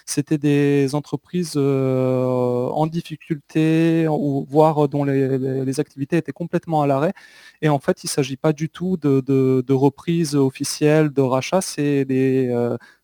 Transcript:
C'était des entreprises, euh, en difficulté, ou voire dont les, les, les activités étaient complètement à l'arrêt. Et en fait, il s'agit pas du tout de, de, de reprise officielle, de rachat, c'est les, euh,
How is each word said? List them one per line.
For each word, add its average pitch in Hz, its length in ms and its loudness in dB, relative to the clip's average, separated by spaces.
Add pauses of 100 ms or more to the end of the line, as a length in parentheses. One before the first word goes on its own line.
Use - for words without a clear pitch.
C'était 147 320 -2
des 143 560 2
entreprises, 156 600 -6
euh, 127 1120 0
en 156 180 -2
difficulté, 160 1200 -2
ou 147 400 -2
voire 151 400 4
dont 143 160 -2
les, 135 340 0
les, 131 260 -4
les 135 160 -2
activités 139 360 -6
étaient 160 160 -2
complètement 165 500 -2
à 143 40 2
l'arrêt. 139 260 2 (480)
Et 156 80 2
en 143 100 2
fait, - 260 -4
il 170 40 -8
s'agit 135 280 -4
pas 156 160 0
du 156 160 -6
tout 185 280 -4
de, 139 240 2
de, 131 460 2
de 135 60 0
reprise 143 600 0
officielle, 147 800 2
de 135 100 0
rachat, 131 380 0
c'est 143 480 -2
les, 131 400 0
euh, 120 280 -2 (280)